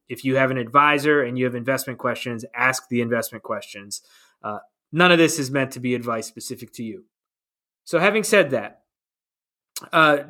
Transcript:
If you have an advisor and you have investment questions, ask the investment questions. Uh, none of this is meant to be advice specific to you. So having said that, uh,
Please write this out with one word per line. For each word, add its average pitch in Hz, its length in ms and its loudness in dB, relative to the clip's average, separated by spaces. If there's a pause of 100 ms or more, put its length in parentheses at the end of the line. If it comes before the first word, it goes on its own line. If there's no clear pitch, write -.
If 127 160 -10
you 131 120 0
have 135 140 2
an 131 80 -4
advisor 143 640 2
and 123 160 -4
you 127 60 0
have 123 100 -2
investment 123 460 -4
questions, 120 440 -6 (100)
ask 127 340 -2
the 120 120 0
investment 113 440 -4
questions. 101 580 -12 (400)
Uh, 107 160 -8 (320)
none 175 220 4
of 170 60 6
this 165 200 4
is 131 120 -4
meant 135 220 -2
to 127 80 -12
be 123 140 -2
advice 117 320 -6
specific 117 480 -14
to 123 80 -12
you. 107 220 -12 (800)
So 170 140 0
having 202 260 2
said 185 260 4
that, 110 300 -6 (1120)
uh, 156 260 6 (120)